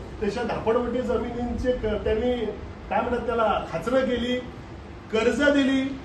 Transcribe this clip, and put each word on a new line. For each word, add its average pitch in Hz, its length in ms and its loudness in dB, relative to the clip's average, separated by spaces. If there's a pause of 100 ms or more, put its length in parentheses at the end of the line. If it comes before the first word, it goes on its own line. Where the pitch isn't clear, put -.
(220)
तशा 208 200 0
धापडवटी 233 600 0
जमिनींचे 240 720 0
क-, 214 320 -2
त्यांनी 226 300 2 (560)
काय 196 100 2
म्हणतात 240 260 -2
त्याला, 226 220 2 (240)
खाचरं 240 340 2
केली, 247 320 0 (720)
कर्ज 233 300 4 (100)
दिली 269 300 4 (220)